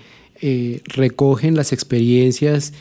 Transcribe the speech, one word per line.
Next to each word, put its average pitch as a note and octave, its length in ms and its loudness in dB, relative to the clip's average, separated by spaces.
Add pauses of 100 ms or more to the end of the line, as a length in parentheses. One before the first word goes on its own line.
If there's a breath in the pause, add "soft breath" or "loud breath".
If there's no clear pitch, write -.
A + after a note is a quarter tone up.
(420 loud breath)
eh, B2 420 -4
recogen C3+ 720 0
las D3 180 -2
experiencias B2+ 1080 0